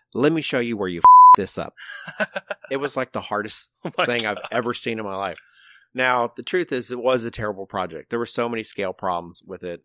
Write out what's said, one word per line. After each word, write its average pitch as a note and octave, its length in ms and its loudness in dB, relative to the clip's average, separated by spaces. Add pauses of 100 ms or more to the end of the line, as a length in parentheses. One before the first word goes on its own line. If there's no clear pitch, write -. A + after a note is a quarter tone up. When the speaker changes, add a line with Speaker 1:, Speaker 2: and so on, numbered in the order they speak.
(140)
Speaker 1:
"Let C#3 200 2
me D#3+ 80 -2
show C#3+ 180 -2
you A#2 160 -2
where G2 140 -2
you E2+ 100 -6
f-, - 380 10
this G2 200 -4
up." - 160 -8 (460)
Speaker 2:
<laughs> - 80 -2 (440)
Speaker 1:
It C3+ 60 -2
was, C3+ 200 -6
like, C3 160 -4
the G#2 80 -6
hardest - 580 -8
Speaker 2:
<laughs> - 60 -12
Oh A2+ 120 -8
my F3+ 80 0
Speaker 1:
thing A#2+ 200 -2
I've G#2 120 -2
Speaker 2:
God. - 140 -12
Speaker 1:
ever A#2+ 220 -2
seen A#2 260 -6
in A2 60 -8
my G2 100 -8
life. F#2+ 220 -6 (560)
Now, B2+ 420 0
the - 80 -12
truth F3+ 280 -2
is, B2+ 200 -4
it B2 80 -8
was B2 240 0
a A#2 80 -8
terrible G2+ 360 -8
project. F2 420 -8
There A#2 100 -4
were A#2 60 -4
so A#2+ 240 -4
many A2+ 140 -6
scale F#2+ 300 -6
problems F2 520 -6
with F2+ 180 -14
it. E2+ 220 -10